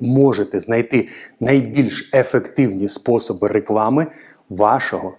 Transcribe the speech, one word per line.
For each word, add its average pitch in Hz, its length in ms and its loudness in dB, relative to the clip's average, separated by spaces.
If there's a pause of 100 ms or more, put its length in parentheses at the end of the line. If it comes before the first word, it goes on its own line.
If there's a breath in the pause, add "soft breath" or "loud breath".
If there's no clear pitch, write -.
можете 120 580 2
знайти 117 480 0 (320 loud breath)
найбільш 120 760 0
ефективні 120 720 0
способи 104 600 -2
реклами 107 600 0 (420 loud breath)
вашого 98 680 0